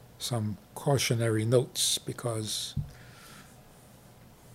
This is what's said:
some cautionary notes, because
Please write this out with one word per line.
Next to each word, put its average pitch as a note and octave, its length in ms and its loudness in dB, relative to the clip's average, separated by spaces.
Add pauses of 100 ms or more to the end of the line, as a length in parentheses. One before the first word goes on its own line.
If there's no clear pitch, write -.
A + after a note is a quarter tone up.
(180)
some G#2+ 400 -2 (160)
cautionary A#2 720 2
notes, - 540 4
because - 800 -6 (1800)